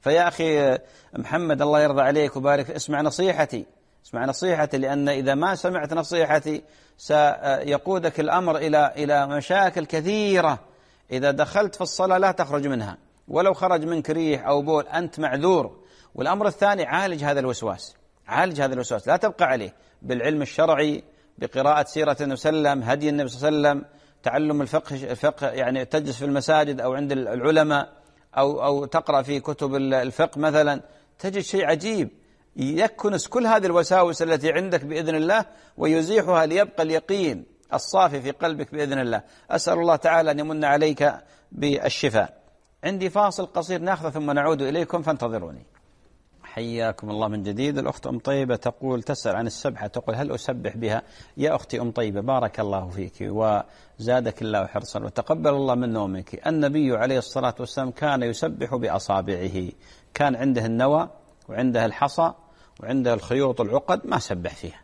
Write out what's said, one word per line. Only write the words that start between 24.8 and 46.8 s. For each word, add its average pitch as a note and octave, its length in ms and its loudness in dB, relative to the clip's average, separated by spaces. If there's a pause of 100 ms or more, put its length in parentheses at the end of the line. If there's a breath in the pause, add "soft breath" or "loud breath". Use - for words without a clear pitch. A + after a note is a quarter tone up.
الفقه C3+ 520 -2
يعني B2+ 380 -2
تجلس D3 320 -4
في C#3 80 -8
المساجد C#3+ 560 2
أو B2+ 120 0
عند C#3 180 -4
العلماء C#3 800 2 (480 soft breath)
أو، C#3 260 2
أو C#3+ 220 0
تقرأ D3 360 2
في C#3 180 -4
كتب C#3 360 -4
الفقه C3+ 640 0
مثلًا، D3 420 2 (380 soft breath)
تجد G3 200 -4
شيء F#3+ 260 -2
عجيب E3 440 0 (460 soft breath)
يكنس F#3 720 -2
كل A#3 200 0
هذه G#3+ 180 4
الوساوس F3 560 4
التي D#3+ 300 2
عندك F3 340 -2
بإذن D#3+ 300 -4
الله F#3+ 300 2 (320 loud breath)
ويزيحها E3 680 2
ليبقى E3+ 380 0
اليقين D#3+ 600 -2 (280)
الصافي D#3 480 2
في C3+ 100 -6
قلبك D3+ 400 -4
بإذن C#3+ 280 -2
الله. A#2 220 -2 (300 soft breath)
أسأل - 280 0
الله E3+ 160 4
تعالى D#3+ 360 4
أن C#3+ 80 0
يمن D3+ 240 -4
عليك D3 500 2 (380 soft breath)
بالشفاء. C3 880 0 (420)
عندي F#3 260 -2
فاصل G3 360 0
قصير E3+ 360 -4
ناخذه E3 280 -2
ثم D3 220 -4
نعود C#3+ 300 2
إليكم D#3 400 -2
فانتظروني. A2 640 -4 (800)
حياكم A2+ 640 -6